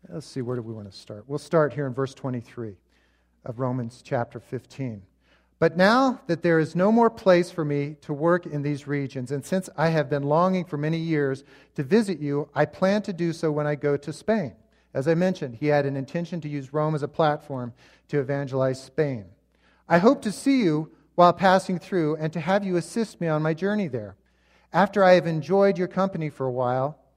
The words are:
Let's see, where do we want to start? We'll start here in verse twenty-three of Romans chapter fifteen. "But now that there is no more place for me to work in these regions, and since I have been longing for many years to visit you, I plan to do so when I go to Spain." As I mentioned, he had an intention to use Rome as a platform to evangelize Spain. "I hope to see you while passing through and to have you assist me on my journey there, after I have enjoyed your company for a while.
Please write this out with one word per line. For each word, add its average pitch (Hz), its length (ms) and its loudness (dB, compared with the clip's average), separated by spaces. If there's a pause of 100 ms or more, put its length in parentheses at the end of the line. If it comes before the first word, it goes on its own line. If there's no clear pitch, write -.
Let's 170 180 -14
see, - 160 -10
where 123 140 -6
do 120 60 -8
we 113 100 -12
want 104 180 -14
to - 60 -20
start? 107 320 -18
We'll 143 100 -6
start 151 360 0
here 143 120 -4
in 127 80 -6
verse 135 200 -4
twenty-three 117 600 -8 (680)
of 117 160 -10
Romans 123 440 -6
chapter 120 360 -6
fifteen. 117 640 -10 (580)
"But 160 160 2
now 240 500 4
that 165 160 -4
there 165 160 4
is 160 160 0
no 180 160 2
more 226 200 4
place 180 400 4
for 160 140 -6
me 147 360 -4
to - 120 -10
work 170 320 0
in 147 180 -6
these 143 260 -6
regions, 135 420 -6
and 143 140 -6
since 185 320 -4
I 160 140 2
have 151 200 0
been 143 140 -2
longing 175 400 2
for - 120 -10
many 151 220 -2
years 147 460 -2 (320)
to 151 80 -4
visit 190 340 2
you, 143 380 -4
I 147 80 4
plan 190 380 0
to 208 100 -8
do 170 200 -2
so 160 200 -2
when 147 160 -2
I 147 80 -2
go 143 220 0
to 156 140 -8
Spain." 170 420 -2 (380)
As 131 140 -2
I 165 80 4
mentioned, 175 400 -2
he 147 120 -4
had 143 200 4
an 139 100 -4
intention 165 440 -6
to 151 80 -10
use 143 240 -8
Rome 151 240 0
as 143 80 -4
a 143 40 -6
platform 147 640 -2 (360)
to 147 100 -2
evangelize 131 640 -2
Spain. 135 440 -4 (640)
"I 165 100 6
hope 262 240 4
to 208 100 -4
see 269 320 2
you 156 260 0 (240)
while 175 180 8
passing 185 460 2
through 160 380 -2
and 156 160 -4
to 170 80 -6
have 190 240 0
you 185 120 -2
assist 214 440 -4
me 170 80 -2
on 151 140 0
my 160 120 0
journey 196 320 -2
there, 107 300 -8 (560)
after 196 320 4
I 185 80 8
have 170 160 6
enjoyed 170 500 2
your 180 80 -2
company 180 440 -4
for 135 160 -6
a 127 60 -2
while. 127 440 -2 (200)